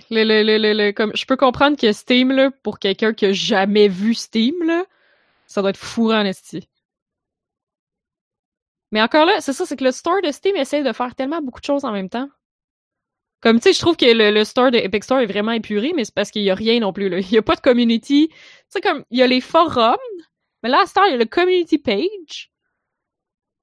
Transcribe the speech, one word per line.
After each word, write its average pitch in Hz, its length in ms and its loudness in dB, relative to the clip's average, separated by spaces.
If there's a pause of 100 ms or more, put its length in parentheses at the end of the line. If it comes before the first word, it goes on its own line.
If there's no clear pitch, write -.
le, 220 140 0
le, 214 200 2
le, 220 140 2
le, 214 160 0 (120)
le, 202 60 0
comme, 214 240 -2
je - 100 -8
peux 262 120 0
comprendre 277 400 2
que 214 140 2
Steam, 254 400 0
là, 269 200 2 (120)
pour 208 160 -8
quelqu'un 202 340 -2
qui 220 140 -2
a 196 60 2
jamais 196 540 2
vu 202 260 -2
Steam, 226 500 -2
là, 330 200 -2 (640)
ça - 140 -6
doit 196 100 0
être 190 60 -6
fou 226 340 -2
en 214 140 0
esti. - 420 -10 (2250)
Mais 214 100 0
encore 302 240 4
là, 359 160 2
c'est 277 120 -4
ça, 359 120 -6
c'est 294 120 -8
que 269 60 -6
le 254 80 2
store 349 300 -2
de 320 100 -2
Steam 392 240 -4
essaie 294 280 -2
de 247 100 -2
faire 247 220 -8
tellement 285 260 -6
beaucoup 254 180 -12
de - 60 -18
choses 285 200 -2
en 233 60 -6
même 190 180 -6
temps. 269 200 -8 (1120)
Comme, 226 180 4
tu - 100 -4
sais, 349 40 8
je - 60 -4
trouve 330 160 0
que 302 100 0
le, 226 260 4
le 214 120 2
store 254 280 0
de 240 60 2
Epic 202 260 -4
Store 262 160 0
est 240 80 0
vraiment 208 240 -4
épuré, 226 440 -4
mais 254 80 -2
c'est - 120 -12
parce 208 160 -4
qu'il 214 100 -6
y 196 80 0
a 185 60 0
rien 226 240 0
non 196 140 -2
plus, 196 160 -4
là. 180 100 -4
Il 185 120 -6
y 226 60 4
a 214 60 4
pas 330 120 2
de - 60 -6
community. 247 680 2
Tu - 60 -20 (340)
sais, 381 120 -8
comme, 339 300 -2
il 240 80 0
y - 20 4
a 254 60 4
les 254 140 2
forums, 277 560 0 (680)
mais 226 60 -4
là, 302 120 2
à 392 60 0
cette - 100 -6
heure, 381 80 4
il 381 60 2
y 269 40 0
a - 20 -2
le 233 80 2
community 349 520 0
page. 311 720 -6 (1120)